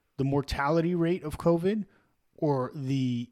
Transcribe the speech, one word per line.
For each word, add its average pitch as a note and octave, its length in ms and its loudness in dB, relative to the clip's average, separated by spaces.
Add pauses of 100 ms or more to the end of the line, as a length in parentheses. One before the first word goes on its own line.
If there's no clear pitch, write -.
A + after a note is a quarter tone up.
(160)
the C3+ 80 0
mortality C#3+ 720 0
rate E3+ 300 0
of D3+ 120 -8
covid F3 480 2 (540)
or C#3 360 0
the, C3 580 -2